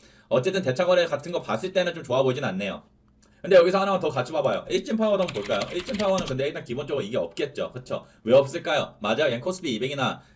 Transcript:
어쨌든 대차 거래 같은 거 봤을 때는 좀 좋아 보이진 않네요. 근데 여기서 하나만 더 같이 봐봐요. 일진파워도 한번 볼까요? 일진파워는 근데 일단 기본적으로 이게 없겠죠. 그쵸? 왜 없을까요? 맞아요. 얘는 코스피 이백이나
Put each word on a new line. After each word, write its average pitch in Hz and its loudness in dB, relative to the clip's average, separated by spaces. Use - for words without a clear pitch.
어쨌든 185 0
대차 185 0
거래 180 4
같은 165 -6
거 180 -2
봤을 - -4
때는 175 0
좀 165 -10
좋아 123 2
보이진 131 0
않네요. 101 -6
근데 185 4
여기서 185 8
하나만 196 0
더 165 0
같이 127 -4
봐봐요. 107 0
일진파워도 214 0
한번 202 -4
볼까요? 202 0
일진파워는 190 0
근데 135 -2
일단 160 -6
기본적으로 139 -4
이게 113 -4
없겠죠. - -4
그쵸? - -10
왜 113 4
없을까요? 139 2
맞아요. 113 2
얘는 123 0
코스피 170 -4
이백이나 131 -4